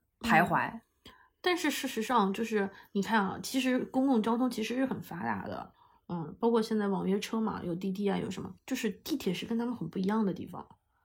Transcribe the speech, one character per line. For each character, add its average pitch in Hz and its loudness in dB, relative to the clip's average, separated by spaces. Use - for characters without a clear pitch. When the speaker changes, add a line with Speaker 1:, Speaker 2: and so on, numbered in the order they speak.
Speaker 1:
徘 160 6
徊。 147 0
Speaker 2:
嗯。 226 -12
但 359 2
是 320 0
事 - -4
实 226 -4
上， 214 2
就 226 -2
是 214 0
你 202 0
看 214 2
啊， - -4
其 262 -2
实 254 2
公 262 2
共 240 6
交 226 2
通 247 2
其 214 -4
实 220 -2
是 262 0
很 202 -4
发 - -8
达 107 -2
的， - -10
嗯， 170 -6
包 233 4
括 233 4
现 220 0
在 208 0
网 185 0
约 196 2
车 226 -4
嘛， 214 -2
有 175 -4
滴 190 -2
滴 196 0
啊， 185 2
有 165 -2
什 190 -8
么， - -10
就 262 -4
是 233 -2
地 - -4
铁 196 0
是 - -6
跟 233 -2
他 233 0
们 247 -4
很 175 -6
不 196 -6
一 190 0
样 214 2
的 185 0
地 - -10
方。 170 -14